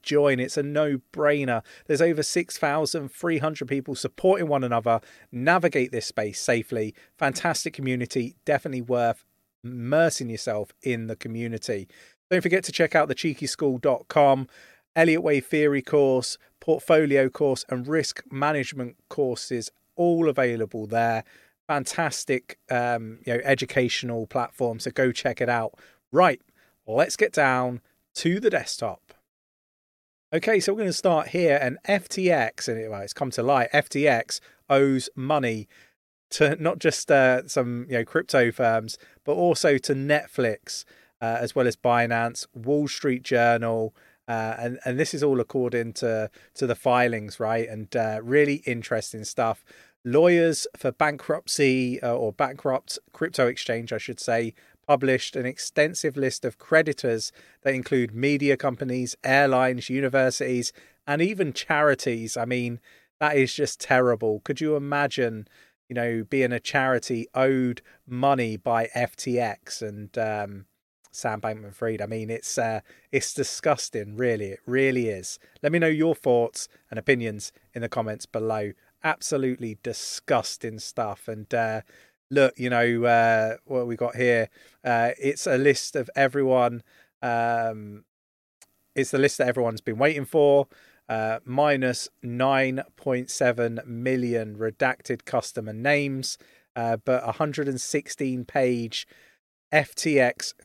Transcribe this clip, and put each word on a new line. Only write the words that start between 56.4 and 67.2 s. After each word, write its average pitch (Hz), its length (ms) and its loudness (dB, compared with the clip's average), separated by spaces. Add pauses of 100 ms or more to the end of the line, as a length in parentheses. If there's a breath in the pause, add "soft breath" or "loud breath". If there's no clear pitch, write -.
of 117 120 -6
creditors 139 760 0 (300 soft breath)
that 135 100 2
include 123 420 0
media 139 400 2
companies, 127 680 -4
airlines, 131 680 2
universities, 127 840 0 (340 soft breath)
and 147 160 0
even 185 300 0
charities. 131 840 0
I 117 80 -2
mean, 120 340 -2 (400 soft breath)
that 151 180 2
is 131 160 4
just - 260 -4
terrible. 120 640 2
Could 143 160 -6
you 151 160 0
imagine, 143 720 -2 (400 soft breath)
you 127 60 -12
know, 120 340 -2
being 131 240 2
a 120 80 -4
charity 127 760 -2